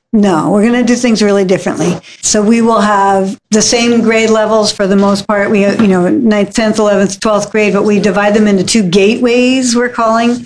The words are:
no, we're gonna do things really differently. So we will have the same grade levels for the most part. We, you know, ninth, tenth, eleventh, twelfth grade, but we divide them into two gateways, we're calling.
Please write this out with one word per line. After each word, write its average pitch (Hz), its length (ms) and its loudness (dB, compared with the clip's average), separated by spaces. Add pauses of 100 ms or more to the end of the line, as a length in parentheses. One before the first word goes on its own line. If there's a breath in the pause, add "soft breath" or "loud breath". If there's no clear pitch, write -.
(120)
no, 175 380 0
we're 202 140 2
gonna 240 200 0
do 247 100 0
things 240 260 0
really 202 240 2
differently. 175 480 -2 (300 loud breath)
So - 180 0
we 226 220 2
will 226 180 2
have 196 580 0 (120)
the 214 100 2
same 233 400 0
grade 220 300 0
levels 220 420 0
for 202 140 -2
the 196 100 0
most 196 300 0
part. 202 240 -2
We, 202 160 0
you 202 220 0
know, 180 200 2
ninth, 208 460 0
tenth, 220 240 0
eleventh, 202 420 0
twelfth 208 300 -2
grade, 208 240 0
but 202 80 0
we 208 180 0
divide 202 340 0
them 214 120 2
into 196 180 0
two 214 240 0
gateways, 247 880 0
we're 240 140 0
calling. 233 400 0 (160)